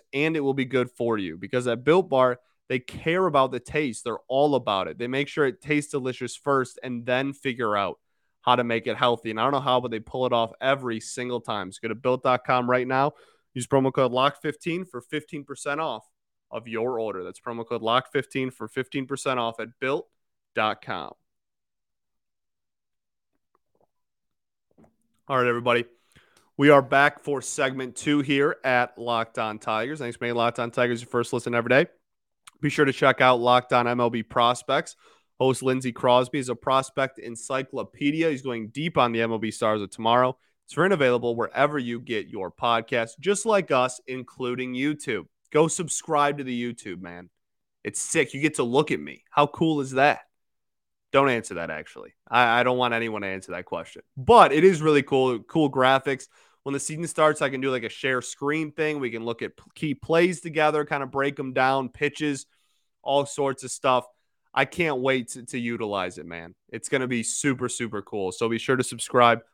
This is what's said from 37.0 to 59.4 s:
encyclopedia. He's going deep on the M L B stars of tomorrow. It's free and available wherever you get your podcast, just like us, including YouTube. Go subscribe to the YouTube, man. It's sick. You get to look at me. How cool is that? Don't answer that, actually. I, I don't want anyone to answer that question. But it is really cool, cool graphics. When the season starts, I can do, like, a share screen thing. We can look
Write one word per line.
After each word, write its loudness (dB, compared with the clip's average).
encyclopedia. -4
He's -4
going -8
deep -6
on 4
the 0
M 0
L -2
B -4
stars 0
of -10
tomorrow. 2
It's -20
free 0
and 2
available 2
wherever -2
you -6
get -6
your -8
podcast, -2
just -2
like 0
us, 0
including -8
YouTube. -4
Go 4
subscribe -2
to -8
the -6
YouTube, -14
man. -16
It's -8
sick. -2
You -10
get 0
to -2
look 2
at -2
me. -16
How 4
cool -2
is -10
that? 4
Don't 4
answer -2
that, -6
actually. -14
I, 4
I 4
don't 2
want 0
anyone -4
to -6
answer -10
that -10
question. -10
But 8
it 6
is 8
really 4
cool, 2
cool 0
graphics. 2
When -6
the -4
season -8
starts, 2
I 2
can -6
do, -2
like, -2
a -6
share -2
screen -4
thing. -2
We -4
can -8
look -6